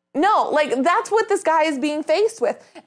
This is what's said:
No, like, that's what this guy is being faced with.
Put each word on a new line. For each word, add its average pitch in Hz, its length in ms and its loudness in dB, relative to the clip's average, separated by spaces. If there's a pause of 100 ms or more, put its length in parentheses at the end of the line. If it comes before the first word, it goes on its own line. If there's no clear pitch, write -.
(160)
No, 330 340 2
like, 269 320 0
that's 349 300 0
what 440 180 2
this 403 140 -2
guy 320 200 2
is 311 140 -2
being 302 240 -4
faced 359 400 0
with. - 220 -4 (240)